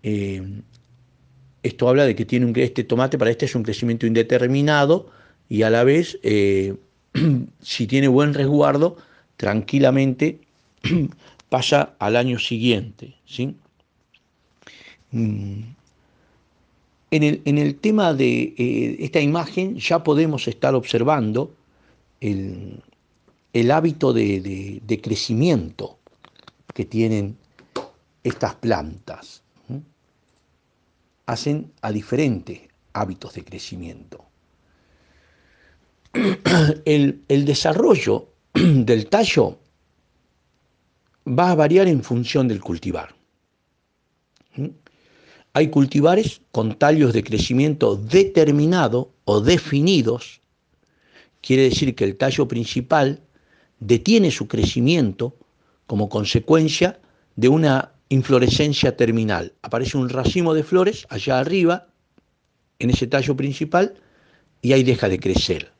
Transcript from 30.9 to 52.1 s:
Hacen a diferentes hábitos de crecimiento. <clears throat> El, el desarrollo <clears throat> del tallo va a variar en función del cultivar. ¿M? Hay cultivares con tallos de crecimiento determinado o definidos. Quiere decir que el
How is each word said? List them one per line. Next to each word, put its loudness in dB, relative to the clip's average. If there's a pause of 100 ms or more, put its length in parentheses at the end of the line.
Hacen -6 (100)
a -6
diferentes -4 (320)
hábitos -10
de -16
crecimiento. -18 (1900)
<clears throat> 2
El, 2
el 2
desarrollo 0 (120)
<clears throat> -20
del 4
tallo 0 (1700)
va 2
a 4
variar 4
en 2
función 0
del -2
cultivar. -8 (1400)
¿M? -8 (840)
Hay 2
cultivares 2 (100)
con -4
tallos 4
de 0
crecimiento 0
determinado 2 (140)
o 2
definidos. 0 (1000)
Quiere 4
decir 0
que -2
el -2